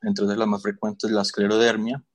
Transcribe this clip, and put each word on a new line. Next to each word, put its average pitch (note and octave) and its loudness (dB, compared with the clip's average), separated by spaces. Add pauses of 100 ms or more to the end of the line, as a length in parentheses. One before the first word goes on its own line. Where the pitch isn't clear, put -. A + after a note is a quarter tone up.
entre G#2 -2
esas G2+ 0
las A2 2
más G2+ -2
frecuentes, G#2 -4
la G#2 2
esclerodermia, A2 0 (120)